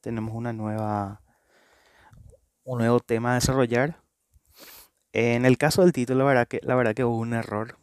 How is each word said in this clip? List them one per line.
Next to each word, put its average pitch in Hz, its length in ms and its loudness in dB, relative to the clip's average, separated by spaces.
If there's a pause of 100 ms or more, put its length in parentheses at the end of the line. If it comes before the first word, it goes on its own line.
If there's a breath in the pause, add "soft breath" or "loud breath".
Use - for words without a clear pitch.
tenemos 113 340 -8
una 120 160 -6
nueva, 107 680 -6 (1400 soft breath)
un 127 140 -6
nuevo 117 200 4
tema 117 320 -2
a 123 40 2
desarrollar. 127 640 0 (1120 loud breath)
En 120 320 0
el 127 120 6
caso 156 260 2
del 175 100 6
título, 127 260 -2
la 135 60 2
verdad 127 240 4
que, - 120 -6
la 127 140 0
verdad 117 180 0
que 127 120 -2
hubo 117 120 0
un 117 160 -4
error. 113 500 -6